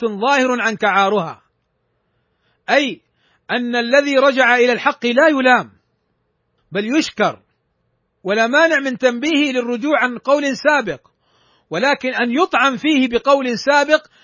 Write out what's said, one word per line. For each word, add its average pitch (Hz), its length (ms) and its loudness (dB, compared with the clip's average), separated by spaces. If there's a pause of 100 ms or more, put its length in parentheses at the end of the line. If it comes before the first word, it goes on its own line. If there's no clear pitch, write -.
ظاهر 247 560 0
عنك 214 220 -4
عارها"، 196 580 0 (1300)
أي 254 320 -2 (500)
أن 240 240 -4
الذي 269 420 0
رجع 262 380 4
إلى 247 160 2
الحق 240 340 -2
لا 240 220 2
يلام 254 440 2 (1000)
بل 214 260 -4
يشكر، 190 440 -2 (800)
ولا 214 240 0
مانع 302 320 2
من 269 180 -6
تنبيهه 277 540 0
للرجوع 247 480 -2
عن 240 180 -2
قول 277 400 -2
سابق، 262 500 -2 (640)
ولكن 254 440 -2
أن 233 180 -4
يطعن 262 460 0
فيه 277 300 0
بقول 247 520 0
سابق 294 480 0 (160)